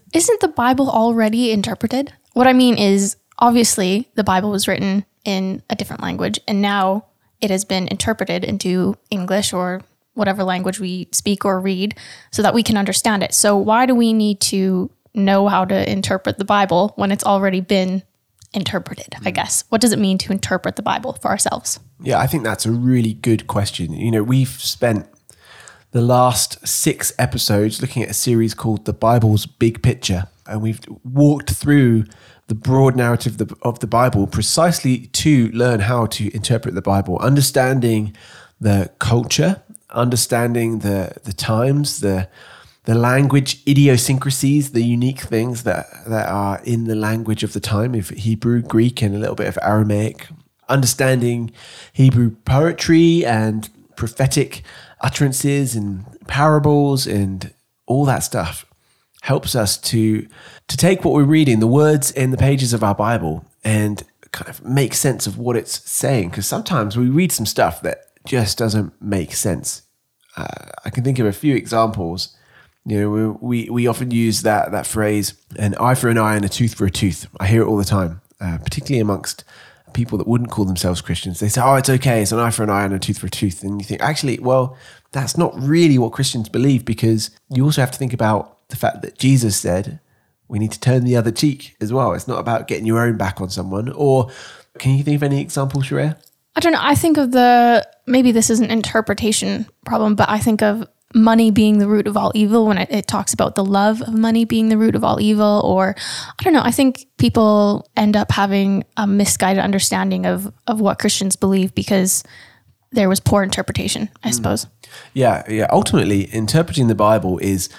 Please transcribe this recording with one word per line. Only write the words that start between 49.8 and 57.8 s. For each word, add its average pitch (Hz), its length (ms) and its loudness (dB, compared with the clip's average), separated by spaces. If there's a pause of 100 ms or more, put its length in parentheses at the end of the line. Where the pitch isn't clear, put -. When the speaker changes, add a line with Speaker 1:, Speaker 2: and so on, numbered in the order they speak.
Speaker 2:
understanding 120 840 0 (420)
Hebrew 120 380 4 (140)
poetry 165 840 4
and 110 420 0 (280)
prophetic 131 640 -2 (380)
utterances 139 760 -2
and 101 300 -6 (240)
parables 143 800 2
and 95 440 -4 (340)